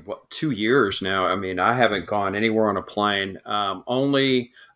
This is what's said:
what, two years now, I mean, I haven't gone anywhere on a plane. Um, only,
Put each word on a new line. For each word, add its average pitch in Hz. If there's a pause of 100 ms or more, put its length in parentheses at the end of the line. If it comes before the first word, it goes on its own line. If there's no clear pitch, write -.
what, -
two 156
years 107
now, 95
I 90
mean, 92
I 107
haven't 107
gone 101
anywhere 110
on 101
a 90
plane. 98
Um, 101
only, 135 (240)